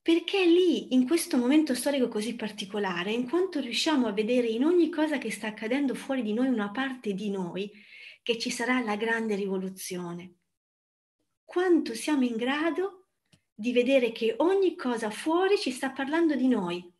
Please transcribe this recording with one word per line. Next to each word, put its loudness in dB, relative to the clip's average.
Perché 2
lì, 4
in 6
questo 0
momento 4
storico 0
così -4
particolare, -4
in -2
quanto 0
riusciamo 0
a -2
vedere 2
in 0
ogni 4
cosa 0
che -4
sta -6
accadendo -2
fuori -4
di -2
noi 2
una 0
parte -4
di -4
noi, -4
che -2
ci -4
sarà 0
la -2
grande -2
rivoluzione. -6
Quanto 2
siamo 0
in 0
grado -2
di -4
vedere 4
che -2
ogni 2
cosa -4
fuori 2
ci -2
sta -6
parlando 0
di 2
noi. 0